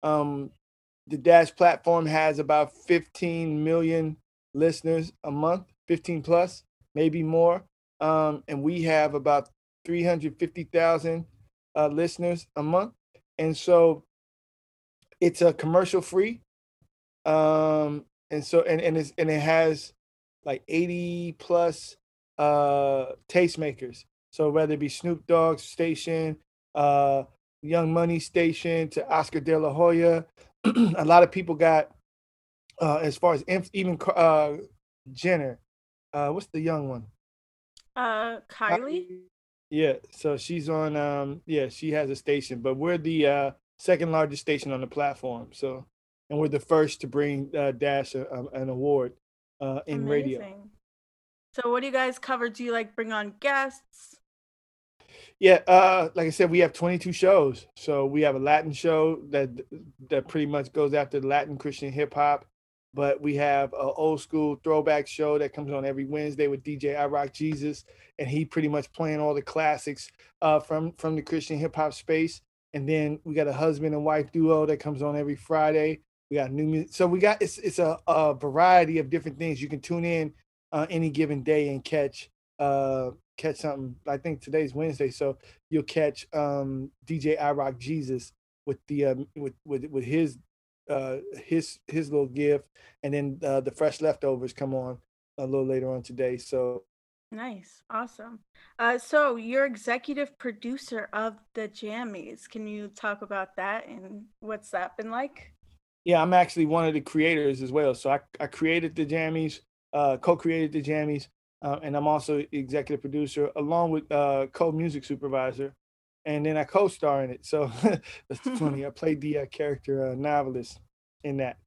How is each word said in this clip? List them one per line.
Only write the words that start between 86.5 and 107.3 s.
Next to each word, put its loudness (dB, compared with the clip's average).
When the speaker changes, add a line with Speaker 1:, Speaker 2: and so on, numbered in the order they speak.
Speaker 1:
D -6
J 0
I 0
Rock -4
Jesus -6
with -6
the, 0
um, -2
with, -10
with, -6
with -6
his, -2
uh, -4
his, -4
his -6
little 0
gift, 0
and -4
then, -4
uh, 0
the -6
Fresh -2
Leftovers -2
come -6
on -8
a -6
little 0
later -2
on -6
today. -4
So -4
Speaker 2:
Nice, -16
awesome. -10
Uh, 2
so 2
you're 0
executive -6
producer -10
of -6
the -8
Jammies. -12
Can -12
you -10
talk -8
about -10
that -6
and -16
what's -12
that -6
been -10
like? -10
Speaker 1:
Yeah, 6
I'm 2
actually 4
one 2
of 0
the -2
creators 0